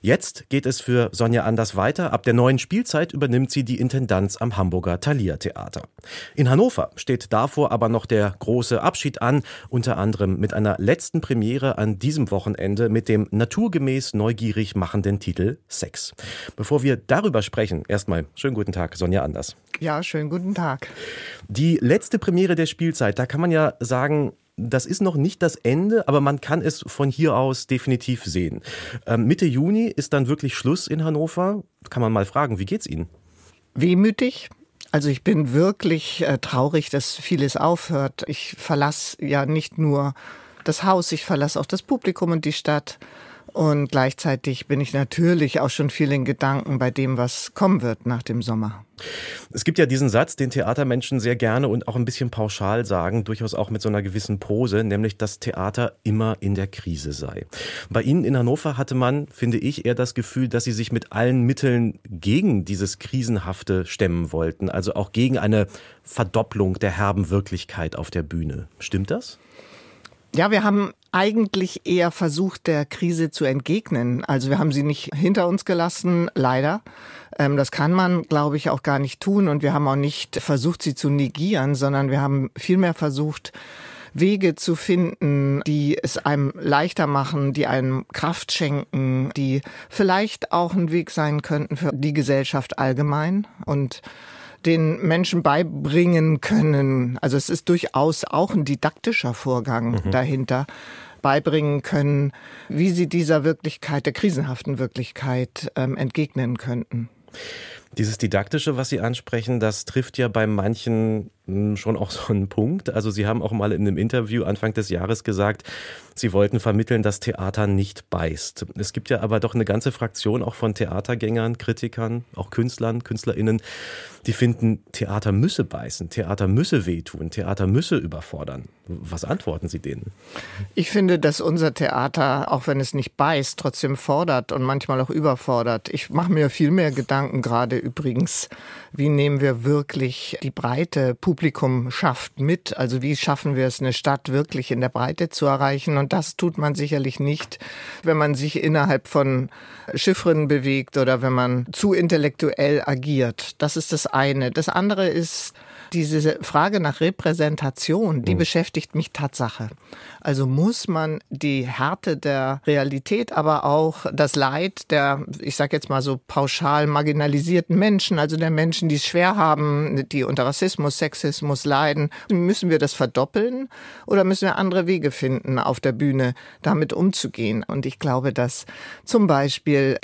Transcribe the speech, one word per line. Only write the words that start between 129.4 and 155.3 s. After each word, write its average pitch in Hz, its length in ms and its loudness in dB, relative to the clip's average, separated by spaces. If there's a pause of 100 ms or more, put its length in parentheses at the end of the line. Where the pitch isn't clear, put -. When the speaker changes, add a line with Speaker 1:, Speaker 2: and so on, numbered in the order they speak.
Speaker 1:
Sie 78 100 -8
denen? 71 320 -10 (640)
Speaker 2:
Ich 170 160 0
finde, 185 300 4
dass 151 200 0
unser 160 320 0
Theater, 139 800 0
auch 131 140 -2
wenn 139 140 0
es 135 140 -4
nicht 139 220 -4
beißt, 143 420 0
trotzdem 135 380 -2
fordert 143 560 0
und 139 100 -2
manchmal 131 380 0
auch 127 100 -2
überfordert. 123 800 0
Ich - 200 -8
mache 175 220 2
mir 151 180 4
viel 151 220 2
mehr 175 180 4
Gedanken 135 520 0
gerade 120 340 0
übrigens, 127 720 -2 (440)
wie 143 160 0
nehmen 143 320 2
wir 131 220 2
wirklich 139 800 -2
die 139 80 -4
breite 131 640 0
Publikumschaft 139 1300 -2
mit? 160 360 -2
Also 127 260 -2
wie 143 120 0
schaffen 143 400 -2
wir 131 120 2
es, - 140 -4
eine 131 120 0
Stadt 139 400 -2
wirklich 139 400 -2
in 120 80 0
der 123 80 0
Breite 143 400 -2
zu - 180 -2
erreichen? 139 500 2
Und 139 160 0
das 175 240 -2
tut 175 220 -2
man 147 160 0
sicherlich 143 460 -2
nicht, 147 380 -4 (440)
wenn 165 140 4
man 147 180 2
sich 147 280 -2
innerhalb 151 460 2
von 135 420 2 (440)
Chiffren 160 540 2
bewegt 135 480 0
oder 131 260 4
wenn 131 120 2
man 123 380 2
zu 208 200 2
intellektuell 151 920 2
agiert. 131 800 -2
Das 147 140 0
ist 160 160 -4
das 151 140 -2
eine. 135 440 2
Das 160 200 -2
andere 190 380 2
ist, - 460 -2 (400)